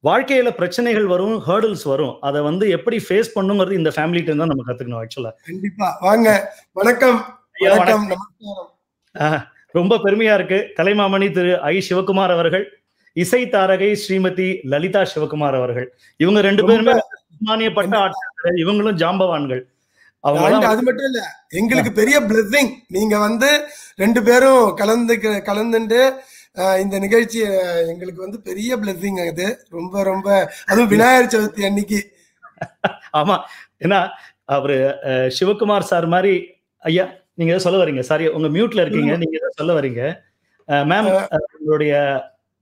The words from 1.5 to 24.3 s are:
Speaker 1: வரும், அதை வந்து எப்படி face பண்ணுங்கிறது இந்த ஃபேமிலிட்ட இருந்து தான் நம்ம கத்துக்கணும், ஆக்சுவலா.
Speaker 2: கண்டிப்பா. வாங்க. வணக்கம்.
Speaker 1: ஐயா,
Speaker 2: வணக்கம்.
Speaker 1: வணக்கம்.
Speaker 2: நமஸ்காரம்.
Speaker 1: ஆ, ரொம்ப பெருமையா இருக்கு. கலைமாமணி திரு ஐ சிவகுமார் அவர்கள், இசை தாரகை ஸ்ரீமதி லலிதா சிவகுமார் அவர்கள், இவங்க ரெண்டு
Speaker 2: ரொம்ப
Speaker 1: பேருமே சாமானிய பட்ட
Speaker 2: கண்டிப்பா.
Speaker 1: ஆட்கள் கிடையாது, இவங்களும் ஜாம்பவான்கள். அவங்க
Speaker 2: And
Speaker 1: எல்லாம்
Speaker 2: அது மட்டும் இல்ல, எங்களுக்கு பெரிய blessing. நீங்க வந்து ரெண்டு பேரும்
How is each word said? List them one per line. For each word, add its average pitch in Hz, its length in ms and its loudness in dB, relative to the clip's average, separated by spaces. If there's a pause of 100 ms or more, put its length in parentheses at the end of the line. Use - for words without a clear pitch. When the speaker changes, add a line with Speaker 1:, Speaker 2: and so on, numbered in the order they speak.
Speaker 1:
வரும், 139 380 -2
அதை 143 200 -2
வந்து 180 280 0
எப்படி 214 400 -2
face 220 260 0
பண்ணுங்கிறது 196 360 0
இந்த 165 240 0
ஃபேமிலிட்ட 165 280 -2
இருந்து 151 240 -2
தான் - 0 -
நம்ம 127 260 -4
கத்துக்கணும், 120 340 -10
ஆக்சுவலா. 117 240 -10 (140)
Speaker 2:
கண்டிப்பா. 185 540 -6
வாங்க. 208 540 4 (180)
வணக்கம். 233 540 2 (260)
Speaker 1:
ஐயா, 190 260 4
Speaker 2:
வணக்கம். 208 300 2
Speaker 1:
வணக்கம். 185 100 -4 (220)
Speaker 2:
நமஸ்காரம். 170 1040 -8
Speaker 1:
ஆ, - 80 -20 (200)
ரொம்ப 180 240 2
பெருமையா 214 380 2
இருக்கு. 185 500 -2
கலைமாமணி 196 480 2
திரு 175 300 0
ஐ 180 280 -2
சிவகுமார் 190 420 0
அவர்கள், 170 520 -2 (300)
இசை 208 360 0
தாரகை 196 480 2 (100)
ஸ்ரீமதி 185 560 -2
லலிதா 165 380 0
சிவகுமார் 151 540 -2
அவர்கள், 123 380 -4 (240)
இவங்க 202 240 4
ரெண்டு 196 200 2
Speaker 2:
ரொம்ப 220 220 4
Speaker 1:
பேருமே 233 160 4
சாமானிய 220 760 -4
பட்ட 202 240 -2
Speaker 2:
கண்டிப்பா. - 20 2
Speaker 1:
ஆட்கள் - 360 -4
கிடையாது, 175 280 -2
இவங்களும் 208 320 0
ஜாம்பவான்கள். 165 680 -2 (580)
அவங்க 151 260 0
Speaker 2:
And - 80 4
Speaker 1:
எல்லாம் 220 160 2
Speaker 2:
அது 220 140 0
மட்டும் 254 220 -2
இல்ல, 240 200 -4 (240)
எங்களுக்கு 226 420 0
பெரிய 254 300 2
blessing. 226 480 0 (180)
நீங்க 208 320 0
வந்து 254 480 0 (280)
ரெண்டு 220 280 2
பேரும் 247 540 6